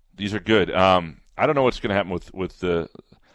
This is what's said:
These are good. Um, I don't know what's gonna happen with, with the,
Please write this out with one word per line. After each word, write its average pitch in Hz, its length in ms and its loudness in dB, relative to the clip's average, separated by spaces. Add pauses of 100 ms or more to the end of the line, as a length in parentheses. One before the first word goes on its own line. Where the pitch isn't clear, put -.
(160)
These 98 180 -6
are 104 80 -4
good. 92 300 2
Um, 90 500 2 (160)
I 117 100 0
don't 151 80 0
know 139 100 2
what's 123 160 -2
gonna 104 140 -4
happen 95 180 -2
with, 87 200 -10
with 90 280 -8
the, 85 280 -2 (460)